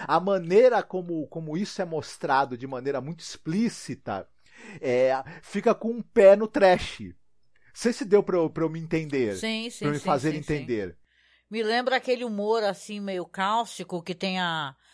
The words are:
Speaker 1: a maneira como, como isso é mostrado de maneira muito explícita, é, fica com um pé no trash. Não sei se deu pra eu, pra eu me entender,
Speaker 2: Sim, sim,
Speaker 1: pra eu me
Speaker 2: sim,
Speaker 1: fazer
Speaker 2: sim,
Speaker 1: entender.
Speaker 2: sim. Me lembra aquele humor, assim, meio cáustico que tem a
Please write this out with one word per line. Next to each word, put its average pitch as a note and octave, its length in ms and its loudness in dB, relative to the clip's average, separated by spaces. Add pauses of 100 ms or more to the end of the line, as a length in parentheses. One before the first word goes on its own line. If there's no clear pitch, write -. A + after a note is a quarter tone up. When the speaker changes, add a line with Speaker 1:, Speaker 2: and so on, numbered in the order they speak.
Speaker 1:
a D#3+ 120 2
maneira G3 640 4
como, F3 440 -6
como D#3+ 300 -8
isso G3 240 -6
é F3+ 40 -4
mostrado C#3 720 -2
de B2+ 120 -10
maneira C3 340 -4
muito D#3+ 200 -10
explícita, - 1080 -6 (520)
é, C3 440 2 (180)
fica G#3 320 0
com - 160 -4
um A#3 140 -6
pé G3+ 320 8
no G#3+ 120 2
trash. - 520 4
Não - 840 -20
sei A#3+ 100 2
se A#3+ 140 -8
deu G3 160 6
pra F3+ 160 -2
eu, D#3+ 140 2
pra D#3+ 120 -4
eu D#3+ 60 0
me D#3+ 100 -8
entender, D3 560 -2
Speaker 2:
Sim, A3 320 -6
sim, - 120 -14
Speaker 1:
pra D3+ 80 -4
eu D3 60 0
me D3 60 -4
Speaker 2:
sim, - 60 -12
Speaker 1:
fazer D3+ 280 0
Speaker 2:
sim, D3+ 40 -6
Speaker 1:
entender. A#2+ 540 -4
Speaker 2:
sim. - 40 -20 (540)
Me A3 140 -4
lembra A#3+ 320 0
aquele B3 280 -2
humor, G#3+ 400 0
assim, G3+ 360 -4
meio F#3+ 260 -6
cáustico G3 800 -4
que F3+ 100 -8
tem F#3 260 -4
a D#3+ 360 -4 (180)